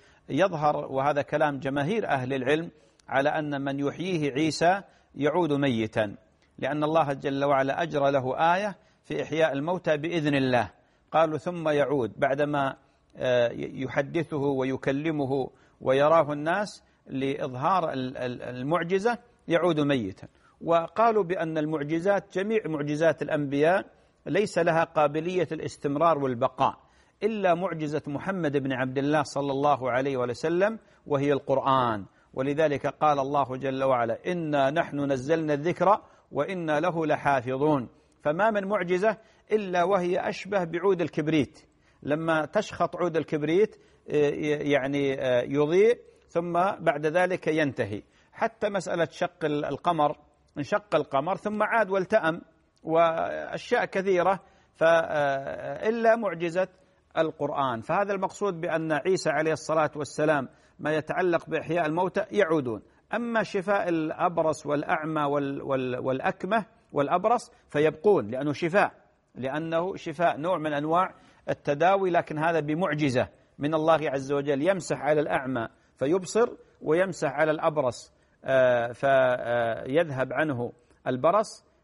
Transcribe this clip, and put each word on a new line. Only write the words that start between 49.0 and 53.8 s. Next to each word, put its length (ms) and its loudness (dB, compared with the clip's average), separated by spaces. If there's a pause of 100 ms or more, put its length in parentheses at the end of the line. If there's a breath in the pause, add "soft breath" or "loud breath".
شق 340 -6
ال-، 200 -2
القمر، 520 0 (400)
انشق 380 -2
القمر 400 0
ثم 280 -4
عاد 260 2
والتأم، 520 0 (420)
وأشياء 1000 0